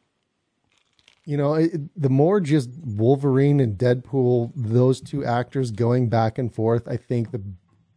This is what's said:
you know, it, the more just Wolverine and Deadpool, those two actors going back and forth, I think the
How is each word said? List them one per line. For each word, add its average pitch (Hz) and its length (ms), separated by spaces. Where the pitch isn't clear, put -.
you 143 120
know, 143 160
it, 160 280
the 135 100
more 156 300
just 143 300
Wolverine 135 760
and 110 180
Deadpool, 123 800
those 123 460
two 139 220
actors 120 480
going 120 380
back 113 280
and 123 160
forth, 113 340
I 123 100
think 117 340
the 117 100